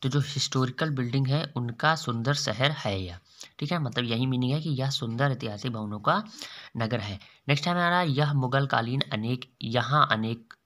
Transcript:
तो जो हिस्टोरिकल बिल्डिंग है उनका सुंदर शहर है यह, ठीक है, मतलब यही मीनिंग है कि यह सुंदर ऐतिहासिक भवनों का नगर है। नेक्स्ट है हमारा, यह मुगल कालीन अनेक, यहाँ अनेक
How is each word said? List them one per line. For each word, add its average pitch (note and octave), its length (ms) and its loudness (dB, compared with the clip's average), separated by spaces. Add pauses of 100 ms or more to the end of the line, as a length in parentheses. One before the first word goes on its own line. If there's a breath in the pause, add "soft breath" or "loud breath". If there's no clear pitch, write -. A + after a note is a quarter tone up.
तो C#3 80 0
जो C#3+ 100 2
हिस्टोरिकल C3 680 0
बिल्डिंग C3 380 0
है D3 280 0
उनका B2 400 0
सुंदर A#2+ 380 0
शहर C3+ 380 0
है G2+ 300 -2
यह, F2+ 180 -8 (400 loud breath)
ठीक D3 120 -2
है, F3 80 0
मतलब B2 260 0
यही A#2 200 2
मीनिंग B2+ 280 0
है D#3 80 0
कि D#3+ 80 -4
यह C3+ 200 0
सुंदर B2+ 420 0
ऐतिहासिक A2+ 400 -4
भवनों G#2+ 280 -6
का E3 240 2 (540 loud breath)
नगर A2+ 220 0
है। G2+ 200 -6 (280 loud breath)
नेक्स्ट C#3+ 180 2
है F3 60 2
हमारा, F3 300 4
यह D3 320 2
मुगल C3+ 340 2
कालीन B2 340 2
अनेक, A#2 600 -4
यहाँ B2 500 2
अनेक A2 420 -2 (120)